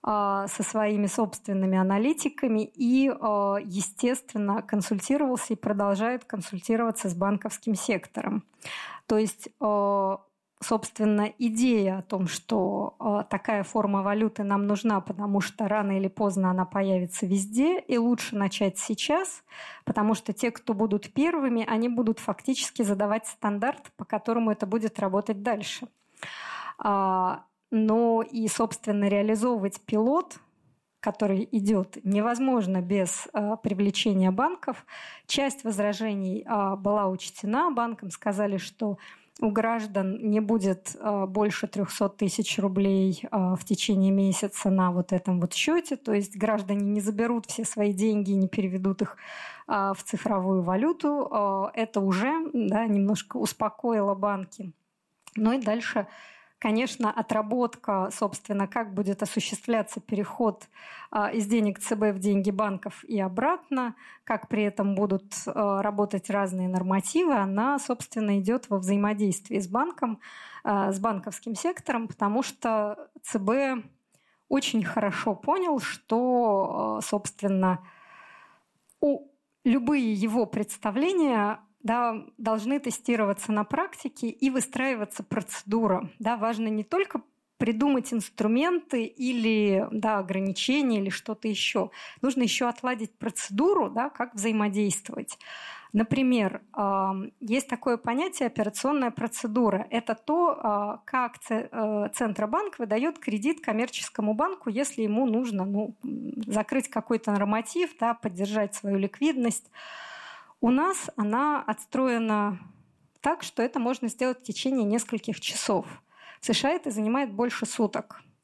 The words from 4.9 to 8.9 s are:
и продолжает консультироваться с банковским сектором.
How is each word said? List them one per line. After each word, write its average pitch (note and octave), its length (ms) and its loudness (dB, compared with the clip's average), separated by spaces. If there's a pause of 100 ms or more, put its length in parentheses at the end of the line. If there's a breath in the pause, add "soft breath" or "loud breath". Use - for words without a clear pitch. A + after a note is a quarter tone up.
и - 20 0
продолжает G#3 720 0
консультироваться A3 840 -2
с F3 60 -2
банковским G3+ 600 0
сектором. - 680 -4 (640 loud breath)